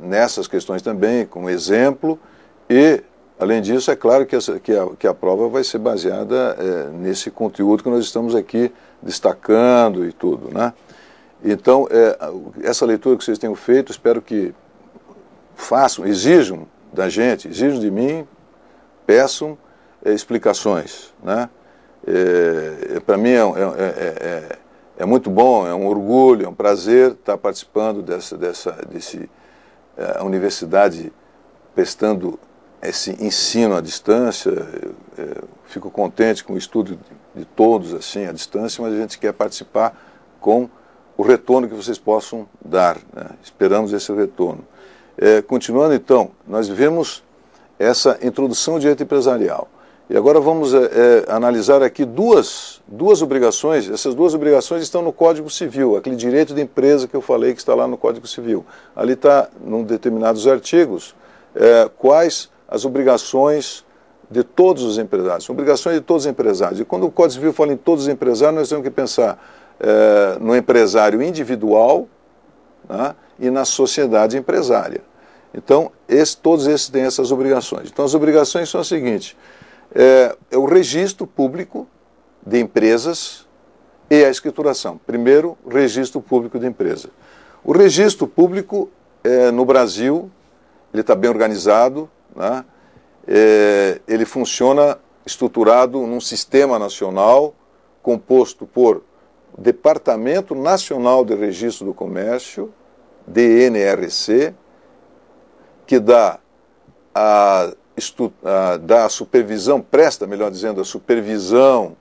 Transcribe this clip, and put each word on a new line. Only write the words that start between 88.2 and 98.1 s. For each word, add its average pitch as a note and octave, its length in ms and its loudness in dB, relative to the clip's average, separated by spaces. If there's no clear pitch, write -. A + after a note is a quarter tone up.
público, F#3+ 640 0
é, B2 280 2
no A#2+ 140 0
Brasil, B2+ 640 0
ele G#2+ 100 -2
tá A#2 120 2
bem G#2 160 2
organizado, A2 800 2
né? B2 300 -6
É, G#2 800 4
ele A2+ 180 -2
funciona C3+ 720 0
estruturado B2 800 2
num A#2+ 140 -8
sistema C3 580 0
nacional G#2 760 0
composto B2 640 0